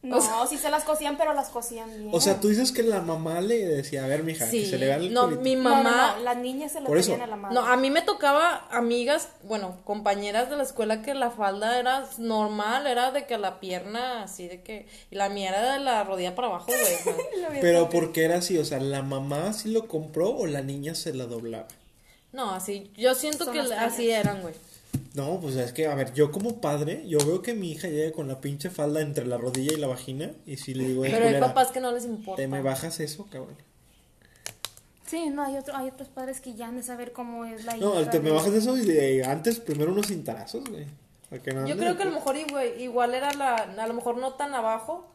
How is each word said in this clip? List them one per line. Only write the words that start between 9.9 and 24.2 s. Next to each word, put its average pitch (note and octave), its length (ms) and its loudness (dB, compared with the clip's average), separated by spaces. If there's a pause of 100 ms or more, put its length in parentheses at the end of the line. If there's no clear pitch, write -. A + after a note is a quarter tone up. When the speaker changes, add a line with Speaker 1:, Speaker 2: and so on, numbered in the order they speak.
Speaker 2:
de D4 40 -4
la C#4+ 80 0
escuela A3 380 -2
que C#4 140 -4
la B3 160 0
falda G#3+ 480 0
era B3+ 280 0 (120)
normal, G#3+ 640 0
era B3 260 2
de C4+ 140 -2
que A3+ 140 -4
la F#3+ 200 -4
pierna G#3+ 640 -6
así F#3 240 -12
de F3+ 140 -12
que, G#3+ 240 -12 (240)
y - 60 -14
la G3 140 0
mía G3+ 200 -4
era A3 240 2
de C#4 60 0
la A#3+ 240 2
rodilla F3+ 320 -2
para A#3+ 140 -2
abajo, F3 180 -6
güey, - 120 2
o - 240 4
sea. A#4 120 0 (100)
Speaker 1:
<laughs> G4+ 160 -4
La E4 80 -2
mía C#4+ 120 -4
Speaker 3:
Pero E3+ 220 8
Speaker 1:
también. E3 200 2
Speaker 3:
¿por D#3+ 100 -4
qué E3 120 4
era E3+ 120 4
así? F3 220 0
O D3 60 2
sea, C#3 140 -2
¿la C#3 220 -2
mamá C#3+ 500 -2
sí G#3+ 200 -4
lo A3+ 160 2
compró D#3 420 0
o C4 160 0
la C#3+ 160 -2
niña C#3 320 -4
se D#3+ 200 -4
la C3 120 -4
doblaba? A2+ 420 -8 (680)
Speaker 2:
No, B3 180 -4
así, G3 440 -6
yo B3 200 6
siento D4+ 300 -2
Speaker 1:
Son B3 80 -4
Speaker 2:
que D4+ 100 0
Speaker 1:
las B3 80 0
Speaker 2:
así A#3 360 0
Speaker 1:
tallas. A3+ 180 4